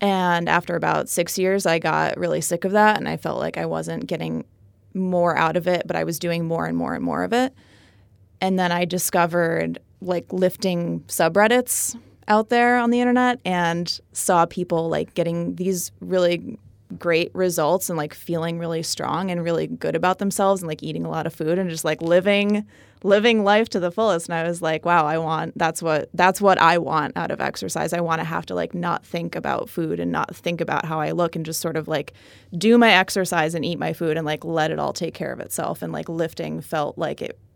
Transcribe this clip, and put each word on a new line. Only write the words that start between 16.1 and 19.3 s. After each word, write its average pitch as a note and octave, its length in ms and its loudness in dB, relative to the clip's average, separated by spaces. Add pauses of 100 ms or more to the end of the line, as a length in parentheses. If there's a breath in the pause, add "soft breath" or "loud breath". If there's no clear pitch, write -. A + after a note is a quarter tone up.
great E3+ 360 0
results F3 560 0
and, E3+ 80 -4
like, D3+ 160 -6
feeling E3+ 440 -4
really E3 240 -4
strong E3 480 -4